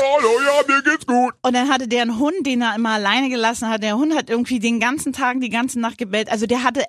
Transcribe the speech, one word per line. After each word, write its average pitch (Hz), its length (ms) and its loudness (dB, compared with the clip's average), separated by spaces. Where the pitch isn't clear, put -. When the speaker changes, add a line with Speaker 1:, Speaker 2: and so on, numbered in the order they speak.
Speaker 1:
hallo, 262 120 4
ja, 285 280 2
mir 277 80 2
geht's 302 240 0
gut.“ 247 360 2
Speaker 2:
Und 254 140 0
dann 247 140 2
hatte 262 180 0
der 240 140 0
einen 233 180 -2
Hund, 311 260 0
den 247 160 0
er 220 140 0
immer 226 140 0
alleine 220 380 0
gelassen 233 400 -2
hat. 220 140 -2
Der 214 140 0
Hund 311 200 0
hat - 140 -4
irgendwie 240 300 0
den 233 180 0
ganzen 262 340 -2
Tag, 254 280 -2
die 247 80 -4
ganze 240 320 -2
Nacht 233 180 -4
gebellt. 214 320 -4
Also 220 160 -2
der 240 160 0
hatte 247 260 0